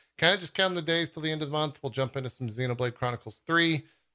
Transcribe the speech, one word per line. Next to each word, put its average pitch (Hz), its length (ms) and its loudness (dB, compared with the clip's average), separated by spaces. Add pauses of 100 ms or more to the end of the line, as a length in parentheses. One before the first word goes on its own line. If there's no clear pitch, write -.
(180)
Kinda 180 200 4
just 175 180 -10
counting 190 200 2
the 175 60 -2
days 165 280 0
till 160 120 -12
the 156 100 0
end 156 120 -4
of 147 40 -2
the 143 60 -4
month. 151 280 -2
We'll 131 100 -6
jump 131 260 -2
into 127 120 -4
some 123 180 -6
Xenoblade 120 480 -2
Chronicles 120 500 -6
three 165 400 2 (300)